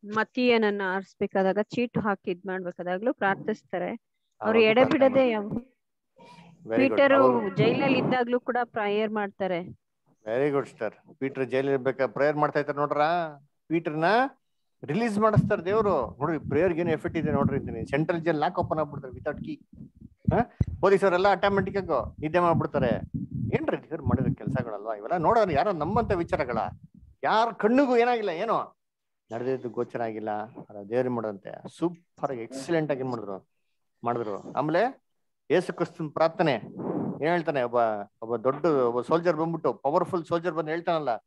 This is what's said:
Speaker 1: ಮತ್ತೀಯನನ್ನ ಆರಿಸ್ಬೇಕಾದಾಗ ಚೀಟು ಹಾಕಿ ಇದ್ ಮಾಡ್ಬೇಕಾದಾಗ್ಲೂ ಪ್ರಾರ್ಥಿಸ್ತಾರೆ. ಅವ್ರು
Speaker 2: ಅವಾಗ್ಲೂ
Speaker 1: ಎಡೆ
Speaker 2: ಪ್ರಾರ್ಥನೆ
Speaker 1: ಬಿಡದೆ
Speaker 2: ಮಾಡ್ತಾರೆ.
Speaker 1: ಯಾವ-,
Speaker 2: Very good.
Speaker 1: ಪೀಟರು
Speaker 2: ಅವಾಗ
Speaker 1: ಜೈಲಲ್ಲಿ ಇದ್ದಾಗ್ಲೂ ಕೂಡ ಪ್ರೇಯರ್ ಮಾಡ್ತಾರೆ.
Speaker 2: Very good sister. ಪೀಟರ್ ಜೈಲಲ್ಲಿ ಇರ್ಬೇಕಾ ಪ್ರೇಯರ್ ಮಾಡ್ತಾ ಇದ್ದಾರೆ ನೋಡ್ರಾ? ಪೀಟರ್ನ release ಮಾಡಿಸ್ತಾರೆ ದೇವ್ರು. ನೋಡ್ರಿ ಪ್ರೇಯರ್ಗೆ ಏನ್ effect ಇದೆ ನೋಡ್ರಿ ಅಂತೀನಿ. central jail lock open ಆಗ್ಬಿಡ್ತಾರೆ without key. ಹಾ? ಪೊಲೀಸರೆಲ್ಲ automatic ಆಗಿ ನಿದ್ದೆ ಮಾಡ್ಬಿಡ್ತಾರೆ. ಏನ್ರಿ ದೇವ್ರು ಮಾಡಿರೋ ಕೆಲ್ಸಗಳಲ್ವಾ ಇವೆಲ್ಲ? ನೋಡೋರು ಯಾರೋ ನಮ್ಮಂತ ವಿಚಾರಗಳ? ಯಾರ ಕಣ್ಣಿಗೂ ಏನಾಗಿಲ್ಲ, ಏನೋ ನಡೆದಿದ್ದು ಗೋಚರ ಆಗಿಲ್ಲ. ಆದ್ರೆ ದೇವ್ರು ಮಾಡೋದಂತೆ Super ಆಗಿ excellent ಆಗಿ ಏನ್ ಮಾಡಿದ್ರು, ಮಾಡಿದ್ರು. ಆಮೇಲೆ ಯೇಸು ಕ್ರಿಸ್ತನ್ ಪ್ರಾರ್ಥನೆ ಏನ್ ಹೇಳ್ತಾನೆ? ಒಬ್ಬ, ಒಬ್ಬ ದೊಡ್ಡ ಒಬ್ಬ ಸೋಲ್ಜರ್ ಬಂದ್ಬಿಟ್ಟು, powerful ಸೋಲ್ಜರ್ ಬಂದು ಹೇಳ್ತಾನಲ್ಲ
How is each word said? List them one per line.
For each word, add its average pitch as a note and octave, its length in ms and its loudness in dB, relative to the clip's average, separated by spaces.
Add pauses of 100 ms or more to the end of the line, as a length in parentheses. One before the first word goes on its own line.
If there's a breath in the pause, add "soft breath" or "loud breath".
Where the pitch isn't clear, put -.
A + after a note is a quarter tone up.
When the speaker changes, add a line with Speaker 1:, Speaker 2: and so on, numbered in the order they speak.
(160)
Speaker 1:
ಮತ್ತೀಯನನ್ನ A3 680 2
ಆರಿಸ್ಬೇಕಾದಾಗ F#3+ 760 0
ಚೀಟು A#3+ 380 -2
ಹಾಕಿ G3+ 320 -2
ಇದ್ F3+ 140 -8
ಮಾಡ್ಬೇಕಾದಾಗ್ಲೂ F#3 680 -4
ಪ್ರಾರ್ಥಿಸ್ತಾರೆ. G3 720 -4
ಅವ್ರು - 560 -14
Speaker 2:
ಅವಾಗ್ಲೂ A3 200 4
Speaker 1:
ಎಡೆ A3+ 240 6
Speaker 2:
ಪ್ರಾರ್ಥನೆ C4+ 240 4
Speaker 1:
ಬಿಡದೆ B3+ 260 2
Speaker 2:
ಮಾಡ್ತಾರೆ. G#3+ 300 -6
Speaker 1:
ಯಾವ-, - 60 -20 (960 loud breath)
Speaker 2:
Very A2+ 200 4
good. C4+ 40 4
Speaker 1:
ಪೀಟರು C4+ 340 6
Speaker 2:
ಅವಾಗ A3+ 320 2
Speaker 1:
ಜೈಲಲ್ಲಿ C4 440 2
ಇದ್ದಾಗ್ಲೂ B3 400 0
ಕೂಡ B3 240 -2
ಪ್ರೇಯರ್ G#3+ 480 -2
ಮಾಡ್ತಾರೆ. G3 480 -4 (680)
Speaker 2:
Very C3+ 240 0
good C3+ 180 -2
sister. - 480 -10
ಪೀಟರ್ C3+ 280 -4
ಜೈಲಲ್ಲಿ C3+ 260 0
ಇರ್ಬೇಕಾ C3 360 0
ಪ್ರೇಯರ್ C#3 280 0
ಮಾಡ್ತಾ D3+ 240 0
ಇದ್ದಾರೆ C#3+ 180 -4
ನೋಡ್ರಾ? D3+ 600 -2 (280)
ಪೀಟರ್ನ D#3+ 380 -2 (800)
release G3+ 360 -2
ಮಾಡಿಸ್ತಾರೆ G#3 460 2
ದೇವ್ರು. F#3+ 540 0
ನೋಡ್ರಿ D3+ 200 -2
ಪ್ರೇಯರ್ಗೆ D#3+ 420 2
ಏನ್ F3 80 0
effect D#3+ 280 -2
ಇದೆ D3 140 0
ನೋಡ್ರಿ C#3 260 2
ಅಂತೀನಿ. A#2 280 -6
central D#3+ 360 0
jail D#3+ 160 0
lock F3 220 0
open E3 200 -2
ಆಗ್ಬಿಡ್ತಾರೆ C#3+ 340 -6
without - 280 -8
key. D#3 240 -10 (680)
ಹಾ? A3 200 0 (260 loud breath)
ಪೊಲೀಸರೆಲ್ಲ F#3+ 460 4
automatic G3 500 2
ಆಗಿ D#3+ 440 -2
ನಿದ್ದೆ D#3 180 0
ಮಾಡ್ಬಿಡ್ತಾರೆ. D3+ 480 2 (680)
ಏನ್ರಿ C4 240 0
ದೇವ್ರು C#3+ 280 -10
ಮಾಡಿರೋ B2+ 280 2
ಕೆಲ್ಸಗಳಲ್ವಾ A2+ 600 -6
ಇವೆಲ್ಲ? A2+ 220 -4
ನೋಡೋರು F#3+ 340 4
ಯಾರೋ D#3 200 2
ನಮ್ಮಂತ G3 400 -2
ವಿಚಾರಗಳ? D#3+ 460 -2 (680)
ಯಾರ G#3+ 280 2
ಕಣ್ಣಿಗೂ B3 460 4
ಏನಾಗಿಲ್ಲ, A#3 320 2
ಏನೋ E3+ 480 -4 (540)
ನಡೆದಿದ್ದು B2 380 -4
ಗೋಚರ A#2 320 -6
ಆಗಿಲ್ಲ. A2 280 -6
ಆದ್ರೆ G#2 600 -10
ದೇವ್ರು B2+ 220 0
ಮಾಡೋದಂತೆ G#2+ 680 -8
Super E3 540 -6
ಆಗಿ A#2+ 100 -8
excellent D#3 500 -4
ಆಗಿ C3 80 -2
ಏನ್ C3 100 -4
ಮಾಡಿದ್ರು, G2+ 400 -8 (540)
ಮಾಡಿದ್ರು. A#2 500 -4
ಆಮೇಲೆ F3 480 0 (500)
ಯೇಸು F3 220 0
ಕ್ರಿಸ್ತನ್ D#3+ 380 -6
ಪ್ರಾರ್ಥನೆ D#3+ 420 2 (680)
ಏನ್ D#3 100 0
ಹೇಳ್ತಾನೆ? D#3 300 0
ಒಬ್ಬ, A#2+ 140 -2 (460)
ಒಬ್ಬ A#2 140 -4
ದೊಡ್ಡ C3 300 -2
ಒಬ್ಬ B2 360 2
ಸೋಲ್ಜರ್ E3 340 2
ಬಂದ್ಬಿಟ್ಟು, D#3+ 380 -2
powerful E3 520 -2
ಸೋಲ್ಜರ್ E3+ 280 -4
ಬಂದು D#3 180 -4
ಹೇಳ್ತಾನಲ್ಲ D#3+ 440 -2 (120)